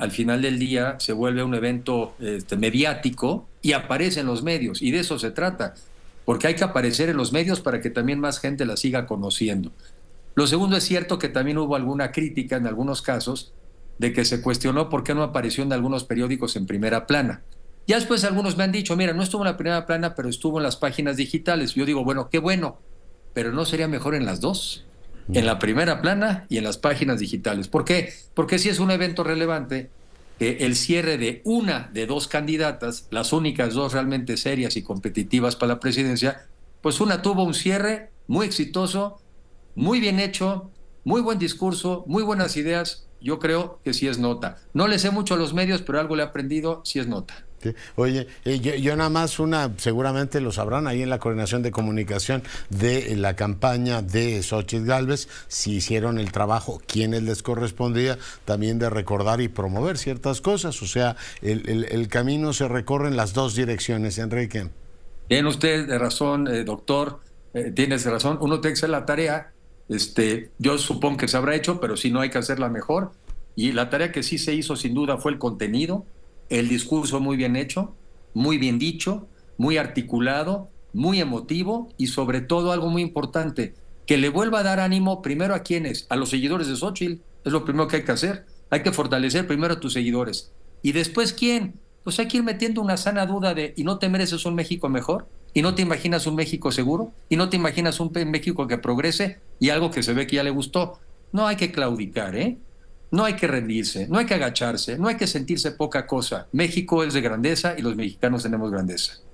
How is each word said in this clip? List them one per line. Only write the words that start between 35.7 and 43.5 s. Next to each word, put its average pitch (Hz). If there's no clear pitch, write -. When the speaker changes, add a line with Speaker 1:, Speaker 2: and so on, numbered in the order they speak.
Speaker 1:
la 117
presidencia, 131
pues 151
una 190
tuvo 196
un 170
cierre 202
muy 196
exitoso, 190
muy 190
bien 196
hecho, 190
muy 226
buen 220
discurso, 180
muy 165
buenas 202
ideas. 165
Yo 151
creo 170